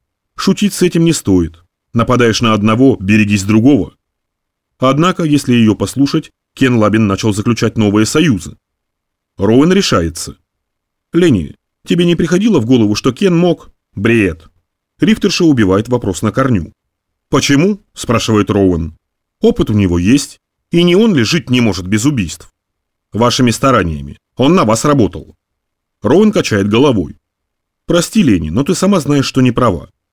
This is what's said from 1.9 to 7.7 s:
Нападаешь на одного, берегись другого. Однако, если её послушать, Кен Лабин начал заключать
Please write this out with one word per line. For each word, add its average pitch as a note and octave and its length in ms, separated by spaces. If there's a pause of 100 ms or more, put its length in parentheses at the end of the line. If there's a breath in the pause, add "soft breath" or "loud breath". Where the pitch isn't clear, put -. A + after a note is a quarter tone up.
Нападаешь A#2 480
на A2+ 120
одного, A2 460
берегись G#2 440
другого. A2 520 (840)
Однако, D#3 440
если C#3+ 300
её A2 220
послушать, C#3 560 (220)
Кен B2 240
Лабин G#2+ 280
начал G2+ 280
заключать A2 440